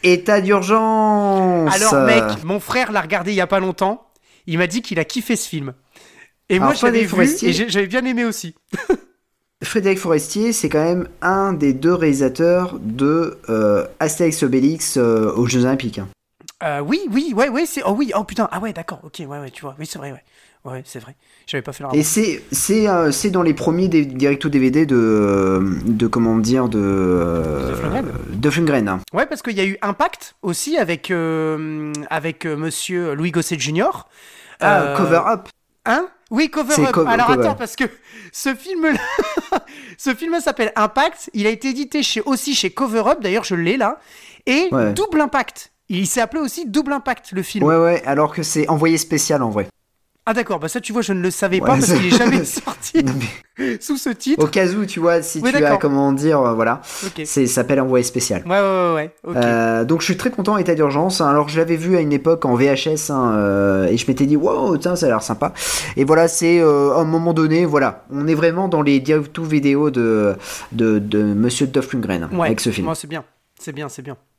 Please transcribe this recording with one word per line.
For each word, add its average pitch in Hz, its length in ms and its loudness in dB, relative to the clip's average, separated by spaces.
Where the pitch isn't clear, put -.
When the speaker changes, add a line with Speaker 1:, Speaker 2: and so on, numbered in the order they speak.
Speaker 1:
état 180 380 4
d'urgence. 202 1300 2
Speaker 2:
Alors, 202 300 4
mec, 107 380 2
mon 190 160 -4
frère 247 320 -4
l'a 208 100 0
regardé 175 300 -4
il 202 40 -2
y 185 60 2
a 175 60 0
pas 196 120 0
longtemps, 190 460 -4
il 165 140 -2
m'a 175 80 2
dit 220 160 -6
qu'il 165 160 -4
a 156 40 0
kiffé 233 320 -2
ce - 140 -8
film. 139 240 -8
Et 190 100 2
moi, - 80 4
Speaker 1:
Alors, 285 120 2
Speaker 2:
je 247 60 0
l'avais 226 200 4
Speaker 1:
Frédéric 175 40 -6
Speaker 2:
vu 170 60 -4
Speaker 1:
Forestier. 285 340 2
Speaker 2:
et - 40 2
j'ai, 226 160 0
j'avais 196 180 0
bien 247 180 -2
aimé 240 200 0
aussi. 180 280 -6
<laughs> - 760 -6
Speaker 1:
Frédéric 196 340 0
Forestier, 190 560 0
c'est 156 160 -2
quand 151 140 2
même 175 240 0
un 196 300 0
des 147 200 2
deux 156 220 2
réalisateurs 160 840 0
de, 139 600 -2
euh, 107 380 2
Astérix 156 440 0
Obélix, 139 540 0
euh, 113 380 2
aux 123 120 0
Jeux 123 180 2
Olympiques, 127 320 -2
hein. 101 100 -10
Speaker 2:
Euh, 147 160 -4
oui, 220 220 -2
oui, 269 240 -2
ouais, 262 140 2
ouais, 294 180 -2
c'est, - 180 -8
oh 196 100 0
oui, 247 220 -2
oh 208 60 -2
putain, 214 280 -4
ah 175 80 -8
ouais, 208 140 -8
d'accord, 165 300 -10
ok, 156 160 -20
ouais, 160 60 -10
ouais, 135 120 -14
tu - 100 -20
vois, 135 180 -14
oui, 156 80 -10
c'est - 120 -12
vrai, 139 120 -12
ouais. 131 120 -18
Ouais, 127 200 -12
c'est - 120 -18
vrai, 120 180 -18
j'avais 135 160 -6
pas 143 100 -10
fait 143 120 -14
la 135 60 -8
Speaker 1:
Et - 20 -4
Speaker 2:
remarque. 151 160 2
Speaker 1:
c'est, 214 340 0
c'est, 214 380 2
euh, 170 220 4
c'est 202 180 -2
dans 180 140 2
les 160 100 4
premiers 175 340 0
dé-, 160 180 4
direct 139 380 0
ou 151 60 0
D 139 80 2
V 131 140 4
D 156 160 4
de, 101 720 4
de, 113 220 2
comment 113 320 2
dire, 123 280 2
de, 107 140 0
euh, 85 880 0
Speaker 2:
Dolph 62 140 -4
Lundgren. 233 220 -2
Speaker 1:
Dolph 139 280 -2
Lundgren, 143 320 2
hein. 95 100 -2
Speaker 2:
Ouais, 180 140 0
parce 196 160 -10
qu'il 226 120 -6
y 196 60 -2
a 190 40 0
eu 196 180 -4
Impact - 580 -4
aussi 294 360 -4
avec, 170 340 -2
euh, 156 840 -4
avec, 160 360 -6
euh, 156 120 -4
monsieur 160 560 -4
Louis 160 180 -2
Gossett 160 280 -4
junior. 165 500 -2
Speaker 1:
Ah, 196 220 4
Speaker 2:
Euh, 143 160 -2
Speaker 1:
Cover 165 300 2
Up. 220 200 -2
Speaker 2:
Hein ? 294 220 0
Oui, 302 180 0
Cover 294 240 -2
Speaker 1:
C'est 285 140 4
Speaker 2:
Up. 254 40 0
Speaker 1:
Co-, 170 160 2
Speaker 2:
Alors 233 200 2
Speaker 1:
Cover. 247 140 4
Speaker 2:
attends, - 140 2
parce 226 200 -8
que 262 100 0
ce 269 220 -4
film-là, 320 420 -2
<laughs> 381 80 0
ce 262 160 -2
film 330 260 -4
s'appelle - 340 -2
Impact, 226 600 -2
il 208 100 -2
a 220 60 2
été 226 180 -4
édité 277 320 -4
chez, 220 240 -2
aussi 269 300 -2
chez 185 160 -2
Cover 226 340 -2
Up, 294 160 2
d'ailleurs 202 220 -2
je - 100 -4
l'ai 175 240 0
là, 247 220 -2
et 311 240 2
Speaker 1:
Ouais. 107 220 2
Speaker 2:
Double 349 280 0
Impact. - 500 -4
Il 190 160 0
s'est - 140 -2
appelé 240 220 -2
aussi 311 240 -6
Double 269 260 -2
Impact, 269 400 -6
le 185 100 -4
film. 214 220 -2
Speaker 1:
Ouais, 160 140 4
ouais, 170 280 4
alors 147 280 0
que 165 100 -4
c'est 151 240 -2
Envoyé 160 300 2
spécial 151 440 0
en 117 80 -2
vrai. 101 180 -4
Speaker 2:
Ah 220 80 -2
d'accord, 208 260 -2
bah 156 80 -6
ça 233 140 -6
tu 220 100 -10
vois, 226 100 -2
je 202 120 -2
ne 185 80 -2
le 180 100 0
savais 185 300 0
Speaker 1:
Ouais, - 60 0
Speaker 2:
pas 175 80 4
parce 254 100 0
Speaker 1:
c'est 180 120 2
Speaker 2:
qu'il 185 160 0
est 240 40 4
jamais 233 260 2
Speaker 1:
<laughs> - 0 -
Speaker 2:
sorti - 580 -4
Speaker 1:
Non, 131 120 0
mais 247 200 -4
Speaker 2:
<laughs> - 20 -14
sous 294 160 -6
ce 262 140 -6
titre. 262 340 0
Speaker 1:
au 151 40 4
cas 185 200 2
où, 202 180 -2
tu - 140 -8
vois, 170 220 2
si 165 180 -8
Speaker 2:
Oui, 233 120 0
Speaker 1:
tu - 40 -2
as, 151 60 4
Speaker 2:
d'accord. 143 180 4
Speaker 1:
comment 139 320 2
dire, 143 300 2
euh, 120 120 2
voilà, 113 280 0
Speaker 2:
Ok. 180 180 -10
Speaker 1:
c'est, 139 240 2
ça 123 60 0
s'appelle 131 260 0
Envoyé 127 240 2
spécial. 104 420 -4
Speaker 2:
Ouais, 185 140 0
ouais, - 0 -
ouais, 185 360 2
ouais, 151 280 -6
ok. 170 140 -8
Speaker 1:
Euh, 117 480 2
donc 156 160 0
je - 60 -4
suis 185 100 0
très 254 120 -2
content, 208 280 0
état 175 180 2
d'urgence, 156 460 0
hein. 147 80 4
Alors 147 180 2
je 151 100 -4
l'avais 165 200 2
vu 175 180 0
à 170 60 4
une 147 100 0
époque 160 320 2
en 127 120 2
V 127 100 4
H 139 240 2
S, 151 200 -2
hein, 127 280 0
euh, 98 500 2
et 101 80 4
je 117 120 -2
m'étais 135 180 2
dit, 147 100 4
wow, 165 400 2
tiens, 175 220 -2
ça 165 80 0
a 131 40 4
l'air 110 140 2
sympa. 117 300 -4
Et 135 80 2
voilà, 160 240 6
c'est, 170 320 4
euh, 143 380 4
à - 20 4
un 160 60 2
moment 165 280 2
donné, 160 300 4
voilà, 143 480 0
on 143 160 -4
est 160 80 2
vraiment 170 320 2
dans 165 140 0
les 143 180 4
direct 147 320 0
to 165 140 -8
vidéo 143 460 2
de, 110 440 2
de, 110 260 2
de 104 240 0
monsieur 113 440 0
Dolph - 260 -2
Lundgren, 95 300 -4
hein, 80 140 -8
Speaker 2:
Ouais, 170 100 0
Speaker 1:
avec 110 120 0
ce 117 120 -2
film. 92 120 -4
Speaker 2:
moi, 156 120 -4
c'est 156 120 -14
bien, 156 160 -12
c'est - 140 -14
bien, 143 160 -10
c'est 135 140 -16
bien. 131 160 -14